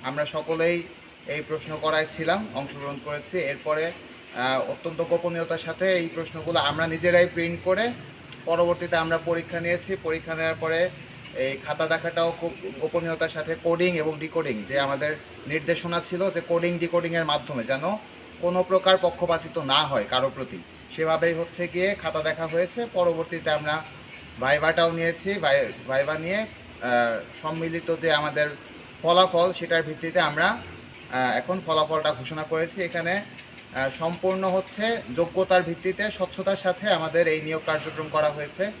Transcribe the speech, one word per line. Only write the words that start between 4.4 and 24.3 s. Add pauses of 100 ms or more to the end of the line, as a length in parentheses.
অত্যন্ত
গোপনীয়তার
সাথে
এই
প্রশ্নগুলো
আমরা
নিজেরাই
প্রিন্ট
করে (540)
পরবর্তীতে
আমরা
পরীক্ষা
নিয়েছি।
পরীক্ষা
নেওয়ার
পরে (460)
এই
খাতা
দেখাটাও
খুব (240)
গোপনীয়তার
সাথে
কোডিং
এবং
ডিকোডিং,
যে
আমাদের (320)
নির্দেশনা
ছিল
যে
কোডিং
ডিকোডিংয়ের
মাধ্যমে
যেন (440)
কোনো
প্রকার
পক্ষপাতিত্ব
না
হয়
কারো
প্রতি, (380)
সেভাবেই
হচ্ছে
গিয়ে
খাতা
দেখা
হয়েছে।
পরবর্তীতে
আমরা (560)